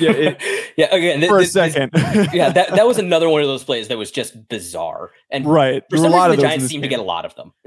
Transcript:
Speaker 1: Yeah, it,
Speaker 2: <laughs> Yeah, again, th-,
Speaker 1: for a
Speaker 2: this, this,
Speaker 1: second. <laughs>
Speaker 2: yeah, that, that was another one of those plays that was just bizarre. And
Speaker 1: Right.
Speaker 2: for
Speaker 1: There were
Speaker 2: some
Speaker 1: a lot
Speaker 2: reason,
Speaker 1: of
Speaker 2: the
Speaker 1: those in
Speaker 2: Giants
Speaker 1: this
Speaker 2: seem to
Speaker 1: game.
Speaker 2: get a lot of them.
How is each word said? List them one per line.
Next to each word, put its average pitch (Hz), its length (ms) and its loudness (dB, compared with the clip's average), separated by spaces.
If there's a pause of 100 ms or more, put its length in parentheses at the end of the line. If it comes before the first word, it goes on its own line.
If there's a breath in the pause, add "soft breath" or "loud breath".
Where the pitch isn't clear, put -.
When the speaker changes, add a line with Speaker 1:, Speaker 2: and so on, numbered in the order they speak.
Speaker 1:
Yeah, 233 120 2
it, 139 300 -2 (300 loud breath)
Speaker 2:
<laughs> - 60 -20
Yeah, 160 160 2
again, 170 240 0
th-, 170 100 2
Speaker 1:
for 202 100 6
a - 20 6
Speaker 2:
this, 175 120 0
this, 170 200 2
Speaker 1:
second. 139 200 -2
<laughs> 165 400 0
Speaker 2:
yeah, 170 180 2
that, 180 200 2
that 202 160 4
was 240 120 2
another 170 300 0
one 151 140 2
of 143 60 0
those 131 160 -6
plays 113 240 -6
that 120 100 -6
was 104 140 -10
just 113 360 -10
bizarre. 85 600 -10 (200 soft breath)
And 139 140 -6
Speaker 1:
Right. 139 460 2
Speaker 2:
for 180 60 -2
Speaker 1:
There 156 60 2
were - 20 4
Speaker 2:
some 165 80 4
Speaker 1:
a 175 40 6
lot 180 140 4
Speaker 2:
reason, - 0 -
Speaker 1:
of 147 60 2
Speaker 2:
the 143 60 2
Speaker 1:
those - 20 2
in 147 40 2
Speaker 2:
Giants 147 160 -2
Speaker 1:
this 123 60 -4
Speaker 2:
seem 143 120 -10
to 135 60 -4
Speaker 1:
game. 127 100 -2
Speaker 2:
get - 20 -6
a 95 60 -8
lot 82 180 -6
of 82 100 -14
them. - 180 -20 (140)